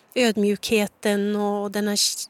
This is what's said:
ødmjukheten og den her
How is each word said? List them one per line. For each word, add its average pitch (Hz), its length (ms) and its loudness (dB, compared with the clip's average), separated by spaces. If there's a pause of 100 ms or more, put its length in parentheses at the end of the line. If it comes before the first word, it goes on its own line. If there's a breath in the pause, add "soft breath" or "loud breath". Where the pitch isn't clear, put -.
(160 soft breath)
ødmjukheten 208 1160 0
og 202 380 -2
den 208 160 -2
her 202 160 0 (260)